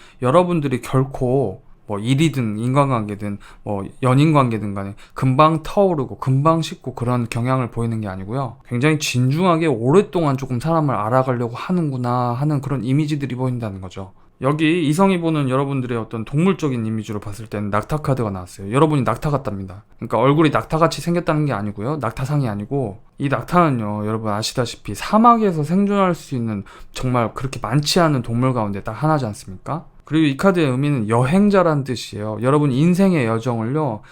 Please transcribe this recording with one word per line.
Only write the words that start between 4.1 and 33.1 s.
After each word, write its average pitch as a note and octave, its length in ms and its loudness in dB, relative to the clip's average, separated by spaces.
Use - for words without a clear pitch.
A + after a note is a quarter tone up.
간에 G2+ 220 -8
금방 D3+ 500 4
타오르고 D#3+ 560 0
금방 D3 420 2
식고 - 340 -8
그런 A#2+ 340 -2
경향을 B2 420 -2
보이는 A#2 280 -2
게 G#2+ 80 -6
아니고요. G#2 480 -6
굉장히 D3 300 2
진중하게 D#3+ 680 2
오랫동안 D3 720 2
조금 B2+ 240 -4
사람을 D#3 340 2
알아가려고 A#2+ 600 0
하는구나 B2+ 760 -2
하는 C#3+ 300 0
그런 B2+ 240 -4
이미지들이 C#3+ 500 0
보인다는 A#2+ 460 -4
거죠. F#2+ 320 -12
여기 D#3 460 2
이성이 F3+ 340 4
보는 D#3 260 0
여러분들의 C3 500 -2
어떤 A2 280 -8
동물적인 C#3+ 600 0
이미지로 A2 340 -6
봤을 G#2+ 280 -10
때는 G#2 220 -4
낙타 G#2 280 0
카드가 C3 320 0
나왔어요. F#2+ 440 -8
여러분이 D3 300 4
낙타 A2+ 260 -2
같답니다. G2 540 -6
그러니까 A2+ 200 -4
얼굴이 C#3+ 320 4
낙타같이 D3+ 520 0
생겼다는 E3+ 440 0
게 C#3 80 0
아니고요. G#2 440 -4
낙타상이 C3 520 -2
아니고, G#2 500 -4
이 C#3 100 -2
낙타는요, A#2 760 0
여러분 A2 280 -2
아시다시피 A2+ 640 -4
사막에서 G#3+ 680 2
생존할 F#3+ 520 2
수 - 200 -10
있는 A2+ 280 -4
정말 B2 420 -2
그렇게 B2+ 280 -8
많지 D3 400 0
않은 D3 200 2
동물 A#2+ 320 0
가운데 G2+ 300 -4
딱 A2 80 -6
하나지 C#3 360 0
않습니까? G#2 580 -10
그리고 D#3 220 2
이 C3+ 80 0
카드의 F3 340 2
의미는 C3 380 0
여행자란 D#3 800 4
뜻이에요. G#2+ 560 -8
여러분 C#3+ 320 2
인생의 E3+ 520 4